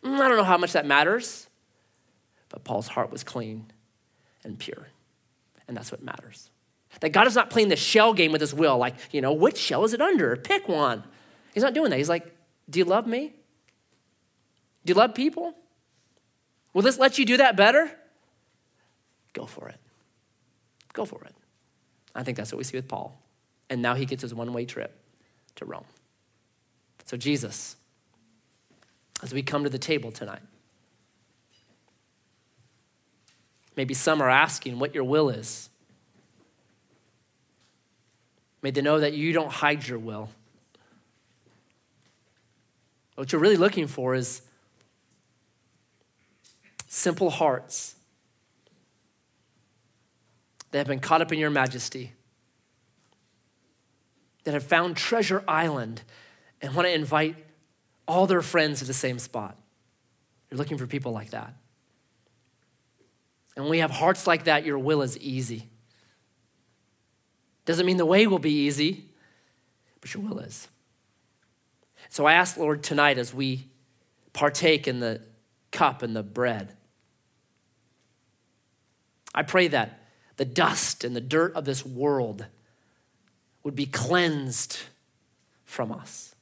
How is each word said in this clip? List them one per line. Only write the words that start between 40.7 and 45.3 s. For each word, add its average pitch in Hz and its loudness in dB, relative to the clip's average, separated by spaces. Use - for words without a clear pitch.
What 135 -8
you're 160 0
really 202 6
looking 180 2
for 131 -2
is 123 -6